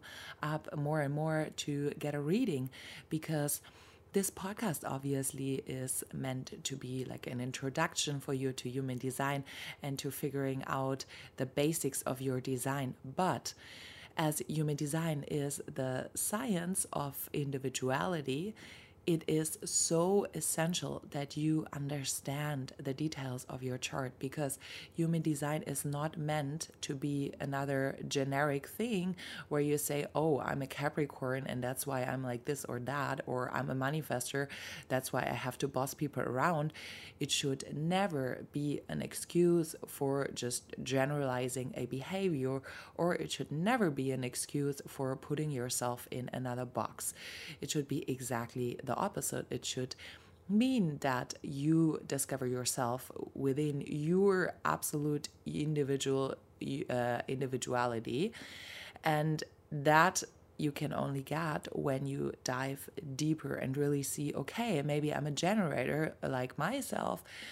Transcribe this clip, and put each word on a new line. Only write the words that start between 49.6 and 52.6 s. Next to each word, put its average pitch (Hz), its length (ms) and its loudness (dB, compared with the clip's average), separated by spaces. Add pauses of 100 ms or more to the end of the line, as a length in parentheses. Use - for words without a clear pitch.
should - 320 -4 (540)
mean 208 500 4
that 131 420 0
you 156 640 4
discover 139 400 -2
yourself 123 640 0 (240)